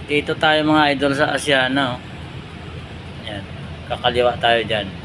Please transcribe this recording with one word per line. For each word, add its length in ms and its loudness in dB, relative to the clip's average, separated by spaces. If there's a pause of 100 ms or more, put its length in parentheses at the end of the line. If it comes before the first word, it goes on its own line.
Dito 320 0
tayo, 320 4
mga 260 6
idol, 220 2
sa 160 2
Asiana, 640 2
oh. 40 -12 (1200)
Ayan. 180 -8 (460)
Kakaliwa 480 2
tayo 260 4
dyan. 240 -2 (180)